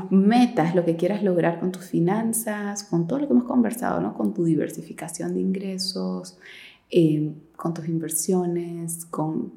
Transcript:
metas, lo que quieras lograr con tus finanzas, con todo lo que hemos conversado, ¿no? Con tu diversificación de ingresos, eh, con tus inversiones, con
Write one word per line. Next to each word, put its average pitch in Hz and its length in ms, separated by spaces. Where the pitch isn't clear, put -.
metas, 190 640
lo 175 100
que 165 120
quieras 185 260
lograr 170 360
con 180 140
tus - 140
finanzas, 208 960
con 170 220
todo 254 120
lo 285 80
que - 60
hemos 123 120
conversado, - 580
¿no? 208 100
Con 208 220
tu 175 100
diversificación 165 880
de 185 80
ingresos, 185 960
eh, 151 420
con 170 160
tus 165 160
inversiones, 170 1160
con - 500